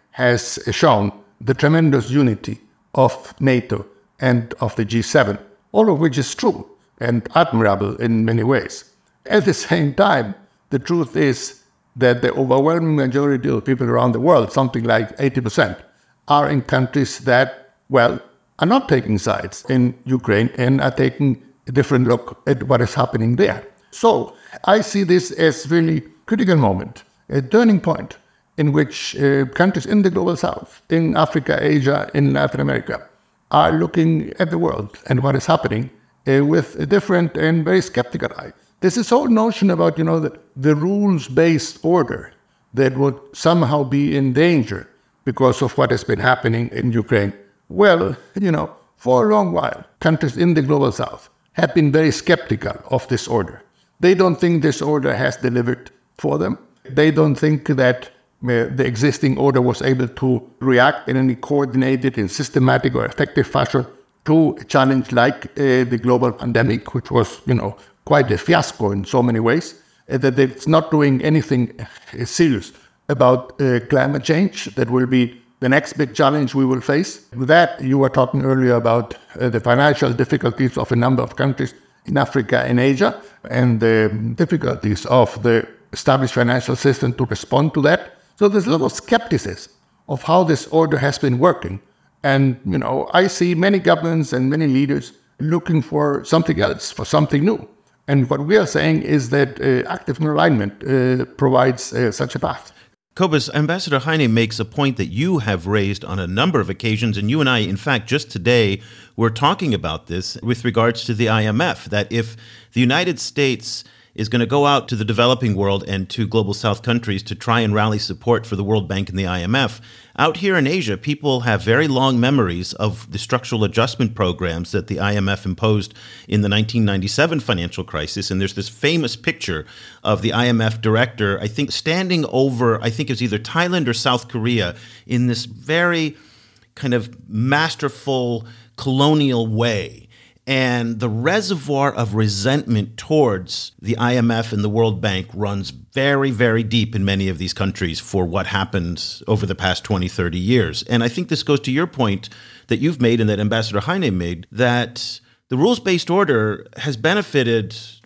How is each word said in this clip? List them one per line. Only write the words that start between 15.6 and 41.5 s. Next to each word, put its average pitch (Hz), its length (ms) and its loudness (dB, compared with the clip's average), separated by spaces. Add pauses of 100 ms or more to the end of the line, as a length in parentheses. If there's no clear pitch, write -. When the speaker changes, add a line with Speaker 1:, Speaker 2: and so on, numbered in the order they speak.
Speaker 1:
are 147 220 4
in 143 140 0
countries 135 560 -2
that, 127 560 0 (120)
well, 123 320 2 (400)
are 160 80 2
not 262 200 2
taking 110 300 0
sides 92 520 -4
in 123 240 2 (120)
Ukraine 123 520 2
and 131 240 2
are 131 100 0
taking 131 500 0 (260)
a 131 40 -10
different 127 360 2
look - 400 -2
at 135 160 0
what 127 180 2
is 117 120 -2
happening 120 440 0
there. - 260 0 (280)
So 180 420 0 (320)
I 208 160 4
see 202 220 -2
this 180 280 2
as 156 380 0
really 160 320 2 (240)
critical 190 320 2
moment, 104 460 0 (260)
a 139 120 -2
turning 208 380 4
point - 380 -4 (400)
in 147 160 2
which, - 420 -2
uh, 139 300 2 (160)
countries 190 240 2
in 208 160 2
the 190 80 4
global 180 260 0
south, - 540 -8
in 165 260 2
Africa, 151 460 0
Asia, 143 520 2
in 143 200 4
Latin 135 260 0
America, - 420 -4 (500)
are 156 200 4
looking 160 680 0
at 175 100 0
the 175 80 -4
world 151 400 -4 (100)
and 127 160 2
what 139 120 0
is 135 100 -2
happening, 127 440 0 (380)
uh, 139 180 4
with 147 340 0
a 151 60 -2
different 175 520 0
and 160 280 2
very 180 160 2
skeptical - 560 -4
eye. - 160 -16 (280)
This 190 160 2
is 233 120 -2
whole 277 180 4
notion 220 420 2
about, 165 280 2
you 160 60 0
know, 165 160 0
the, 151 180 -6 (180)
the 147 200 2
rules-based 165 1080 0